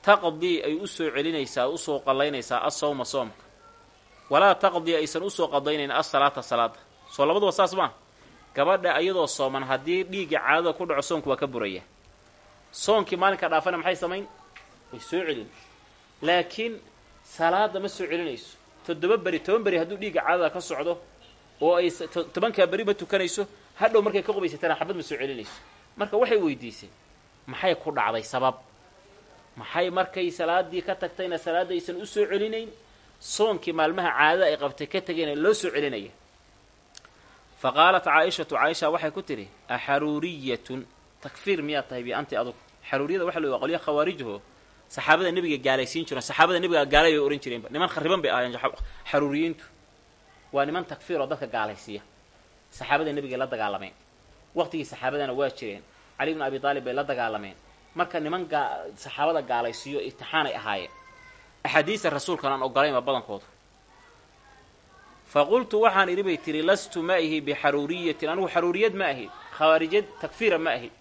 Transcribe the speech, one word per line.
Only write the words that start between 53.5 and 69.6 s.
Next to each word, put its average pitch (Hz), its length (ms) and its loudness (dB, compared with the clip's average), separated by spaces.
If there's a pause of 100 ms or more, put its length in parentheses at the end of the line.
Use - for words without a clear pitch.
Waqtigii 160 320 -4
saxaabadana 131 480 -4
waa 135 160 0
jireen. 101 320 -12 (340)
Cali 143 160 -2
ibn 156 100 -4
Abi 135 180 -4
Taalib 139 240 -2
bay 127 100 -4
la 139 100 -2
dagaalameen. 110 500 -4 (400)
Marka 175 260 -2
niman 165 260 -4
ga-, 147 400 -4 (100)
saxaabada 151 460 -2
gaalaysiiyo 120 580 -4
itixaanay 131 540 -4
ahaayeen. 101 360 -6 (720)
Axaadiista 160 460 2
rasuulkana 143 440 -2
aan 135 80 -2
ogolaynba 135 400 2
badankoodu. 117 420 -4 (1800)
Fa 147 160 4
qultu 214 400 2
waxaan 190 240 6
idhi 180 140 0
bay 185 160 0
tiri, 156 240 -2
"Lastu 185 400 0
ma 180 180 2
ihi 156 220 -2
bixaruuriyatin," 147 880 -2
anigu 180 180 0
xaruuriyad 180 460 0
ma 196 180 -2
ahi, 123 140 -8 (320)
khawaarijad 160 460 4 (160)